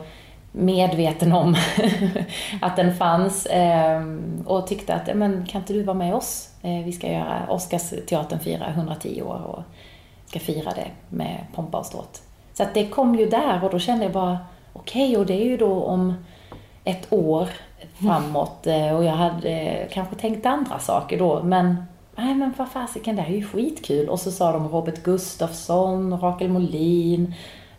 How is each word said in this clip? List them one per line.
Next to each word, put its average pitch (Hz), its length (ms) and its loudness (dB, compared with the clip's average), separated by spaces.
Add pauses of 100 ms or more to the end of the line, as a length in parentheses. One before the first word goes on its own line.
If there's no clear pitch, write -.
(540)
medveten 175 760 4
om 170 240 6 (520)
<laughs> - 520 -6
att 185 160 0
den 180 200 4
fanns, 185 540 2
ehm, 165 960 2
och 185 200 0
tyckte 190 280 -2
att, 170 140 -4
"Ja, - 60 -2
men 196 320 2
kan 196 140 -6
inte 185 120 -6
du 208 100 0
vara 190 140 0
med 180 180 0
oss? - 340 -6 (140)
Eh, 175 220 -4
vi 175 80 -6
ska 175 200 -8
göra 165 360 -2
Oscarsteatern 170 920 -4
fira 165 240 -6 (120)
hundratio 160 460 -4
år - 240 -8
och - 160 -10 (640)
ska - 120 -8
fira 156 360 -6
det - 120 -8 (220)
med - 280 -6 (180)
pompa - 240 -6
och - 80 -8
ståt." - 360 -14 (320)
Så - 80 -2
att - 120 -4
det 208 120 2
kom 240 280 4
ju 220 140 6
där, 220 360 2
och 190 60 2
då 180 80 0
kände 226 260 0
jag 185 80 -2
bara, 180 260 0 (340)
"Okej, 254 440 0
och 202 100 4
det 185 80 0
är 202 100 2
ju 247 120 2
då 208 160 4 (100)
om 185 320 2 (680)
ett 180 280 -4
år 170 360 2 (460)
framåt." 156 720 0
Eh, 156 300 2
och 170 80 4
jag 160 80 4
hade, 170 380 0
eh, - 420 -4
kanske 190 220 -6
tänkt 220 320 -2
andra 269 320 0
saker - 400 -2
då, 160 240 2
men, 175 420 4 (320)
"Nej, 254 180 0
men 269 220 0
vad 254 120 -4
fasiken, 233 480 -4
det 190 60 0
här 151 100 -2
är 196 40 0
ju 208 100 -2
skitkul." 190 640 0
Och 180 120 0
så 190 100 -4
sa 180 220 2
de 156 160 0
Robert 165 340 -2
Gustafsson, 185 1160 0
Rakel 180 280 0
Molin, 175 840 2 (440)